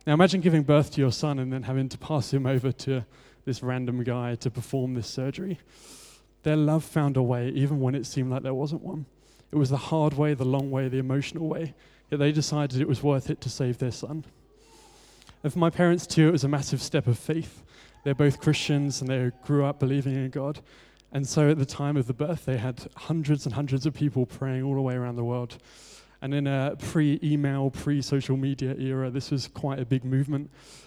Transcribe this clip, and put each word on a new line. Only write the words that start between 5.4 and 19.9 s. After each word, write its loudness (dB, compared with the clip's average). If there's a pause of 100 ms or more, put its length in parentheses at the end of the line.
Their 4
love 4
found 0
a 4
way, 0
even 0
when 2
it -4
seemed -2
like -2
there -2
wasn't -4
one. -8 (460)
It -8
was 4
the 2
hard 2
way, 2
the -2
long 0
way, 0
the -2
emotional -2
way. -4 (360)
Yet -2
they 4
decided 0
it 0
was 0
worth 0
it -4
to -6
save -2
their -2
son. -10 (1160)
And -2
for -2
my 6
parents 4
too, 6
it 8
was 2
a 2
massive -2
step 0
of 4
faith. -6 (400)
They're 0
both 4
Christians 0
and -4
they 0 (140)
grew 2
up -4
believing 0